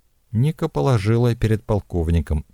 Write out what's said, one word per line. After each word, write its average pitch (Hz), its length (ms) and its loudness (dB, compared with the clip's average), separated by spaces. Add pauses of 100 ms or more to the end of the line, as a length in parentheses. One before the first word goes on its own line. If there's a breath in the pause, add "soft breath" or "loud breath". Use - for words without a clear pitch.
(300)
Ника 151 380 -2
положила 117 680 0
перед 110 300 -2
полковником 85 880 -2